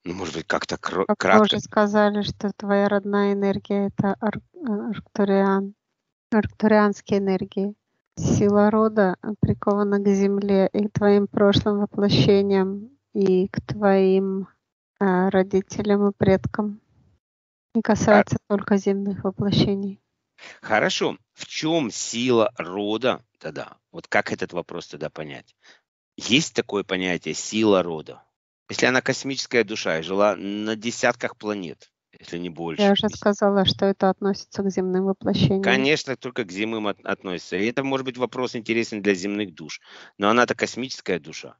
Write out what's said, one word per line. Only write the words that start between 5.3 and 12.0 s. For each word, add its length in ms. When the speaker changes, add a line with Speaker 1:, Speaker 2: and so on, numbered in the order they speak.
Speaker 2:
арктурианские 880
энергии. 540
Сила 540
рода, 520
э, 60
прикована 580
к 100
земле 640
и 160
к 40
твоим 340
прошлым 540
воплощениям, 1080